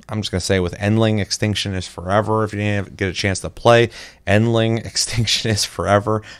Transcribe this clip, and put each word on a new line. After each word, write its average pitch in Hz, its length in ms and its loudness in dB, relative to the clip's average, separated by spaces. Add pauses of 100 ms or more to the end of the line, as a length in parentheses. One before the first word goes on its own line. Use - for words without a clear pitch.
I'm 107 140 -6
just - 80 -8
gonna 90 100 -2
say 95 200 0
with 87 180 -2
Endling 110 400 2
Extinction 101 560 -2
is 92 120 -6
Forever, 104 580 0
if 104 100 -6
you 101 60 -4
didn't 101 360 -2
get 98 140 -2
a - 20 -8
chance 95 280 -2
to 85 100 -10
play 117 400 4 (360)
Endling 113 520 2
<laughs> - 80 -8
Extinction - 640 -2
is 104 160 0
Forever, 101 560 0 (180)